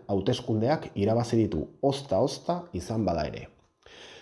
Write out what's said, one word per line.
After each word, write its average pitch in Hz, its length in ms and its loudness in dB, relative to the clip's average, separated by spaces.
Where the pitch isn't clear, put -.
hauteskundeak 113 840 0
irabazi 113 520 2
ditu, 78 180 0
ozta-ozta 135 840 0
izan 110 340 -2
bada 82 200 0
ere. 58 220 -10